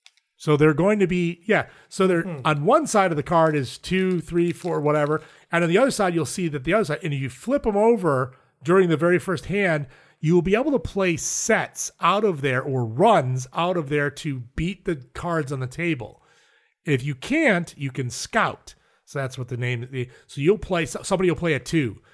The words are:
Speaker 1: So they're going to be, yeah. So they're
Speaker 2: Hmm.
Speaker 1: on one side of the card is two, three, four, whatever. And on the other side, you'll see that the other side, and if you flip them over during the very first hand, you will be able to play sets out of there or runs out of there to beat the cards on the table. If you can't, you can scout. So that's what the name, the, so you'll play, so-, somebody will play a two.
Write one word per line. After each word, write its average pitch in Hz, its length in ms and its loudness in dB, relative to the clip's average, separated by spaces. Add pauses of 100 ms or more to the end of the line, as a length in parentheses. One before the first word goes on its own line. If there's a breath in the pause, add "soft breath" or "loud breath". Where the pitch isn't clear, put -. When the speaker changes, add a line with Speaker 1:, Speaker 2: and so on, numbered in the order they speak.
(360)
Speaker 1:
So 151 200 0
they're 151 180 6
going 196 260 2
to 190 60 2
be, 175 380 -2
yeah. 185 220 2 (220 loud breath)
So - 180 0
they're 175 160 2
Speaker 2:
Hmm. 170 220 -8
Speaker 1:
on 151 200 0
one 269 220 4
side 190 240 2
of 160 60 -2
the 147 60 -2
card 160 320 2
is 139 220 -4
two, 185 440 0
three, 175 320 0
four, 160 280 -4
whatever. 151 400 0 (320 loud breath)
And 170 100 2
on 170 80 2
the 170 80 4
other 262 120 4
side, 185 240 0
you'll 160 100 0
see 170 240 -4
that 143 160 -6
the 160 80 0
other 214 120 4
side, 147 180 -4
and 160 100 -4
if 139 80 -2
you 135 80 -4
flip 277 360 -4
them 214 120 0
over 180 580 2 (300 soft breath)
during 180 240 4
the 160 80 4
very 170 220 4
first 170 280 -6
hand, 165 400 0 (320 soft breath)
you 156 160 2
will 175 80 6
be 190 120 0
able 277 180 2
to 254 60 4
play 185 380 -2
sets - 760 -2 (100)
out 196 240 2
of 175 160 0
there 131 220 0
or 131 240 -2
runs 127 680 2
out 175 220 0
of 156 140 -4
there 147 200 0
to 143 300 -8 (160)
beat 202 280 -6
the 127 120 -4 (180)
cards 160 380 -4
on 139 80 -6
the 127 60 -6
table. 135 560 -6 (640 soft breath)
If 135 160 0
you 143 120 -6
can't, 226 640 0
you 139 140 -6
can 127 200 -6
scout. - 640 -4 (300)
So - 140 -12
that's 131 180 -6
what 127 120 -8
the 123 80 -8
name, 123 340 -4
the, 127 180 -6 (180 loud breath)
so - 140 -12
you'll 170 180 4
play, 170 280 -2
so-, - 160 -10
somebody 185 280 0
will 156 80 0
play 170 160 0
a 131 40 0
two. 127 420 -4 (140 soft breath)